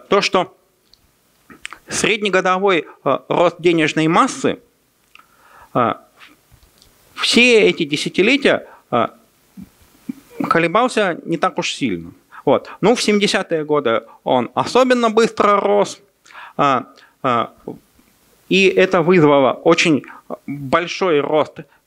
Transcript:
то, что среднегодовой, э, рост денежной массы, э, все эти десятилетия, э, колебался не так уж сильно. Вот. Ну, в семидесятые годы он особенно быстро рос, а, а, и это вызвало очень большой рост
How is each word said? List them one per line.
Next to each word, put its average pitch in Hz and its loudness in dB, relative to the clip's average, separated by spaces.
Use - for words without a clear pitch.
то, 196 2
что - -2
среднегодовой, 185 0
э, 131 0
рост 170 0
денежной 160 0
массы, 165 -2
э, 120 0
все 233 2
эти 175 0
десятилетия, 180 0
э, 120 0
колебался 185 0
не 165 -4
так 185 -2
уж - -6
сильно. 87 -6
Вот. 127 0
Ну, 208 4
в - -4
семидесятые 196 0
годы 135 0
он 123 -2
особенно 240 0
быстро 208 2
рос, 202 -2
а, 139 0
а, 117 -2
и 190 2
это 185 2
вызвало 147 4
очень 165 0
большой 151 -2
рост 147 -2